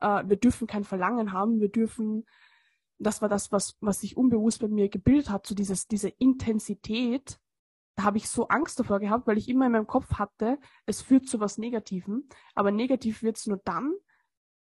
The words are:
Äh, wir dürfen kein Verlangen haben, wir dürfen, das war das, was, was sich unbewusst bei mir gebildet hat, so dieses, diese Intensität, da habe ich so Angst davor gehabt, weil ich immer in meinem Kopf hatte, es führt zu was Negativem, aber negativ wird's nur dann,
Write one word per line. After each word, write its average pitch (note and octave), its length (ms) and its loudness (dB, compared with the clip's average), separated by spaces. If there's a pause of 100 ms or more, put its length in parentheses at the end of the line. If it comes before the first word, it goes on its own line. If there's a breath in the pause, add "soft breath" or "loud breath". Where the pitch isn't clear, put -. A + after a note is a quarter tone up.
Äh, G3+ 260 2
wir G3+ 80 4
dürfen A#3+ 320 2
kein G#3 160 -4
Verlangen G3+ 480 -2
haben, G#3+ 300 0
wir G#3 80 2
dürfen, A3 560 -2 (720 soft breath)
das G#3 220 -2
war G#3+ 80 0
das, G3+ 240 -2
was, - 260 0
was G3+ 220 -2
sich - 160 -8
unbewusst A3+ 420 4
bei A3+ 80 -2
mir G#3 220 2
gebildet B3+ 400 4
hat, G3 180 -4
so G3 80 -8
dieses, F#3+ 320 -4
diese G3+ 220 -2
Intensität, A#3+ 1300 -2 (560)
da G3 80 -4
habe G#3 140 2
ich G#3 120 -6
so - 200 -2
Angst C#4 320 0
davor G3+ 180 0
gehabt, G#3 280 -2
weil G#3+ 100 4
ich G#3+ 100 -4
immer B3+ 200 4
in A#3+ 40 4
meinem A3 160 2
Kopf - 280 0
hatte, A3 440 -2 (260 soft breath)
es - 160 -6
führt C4 280 4
zu A#3 100 -2
was G#3 180 -2
Negativem, A3 680 -6 (260 loud breath)
aber G3+ 180 2
negativ A3+ 520 0
wird's A3 240 -4
nur G3 160 -2
dann, G#3 300 -4 (840)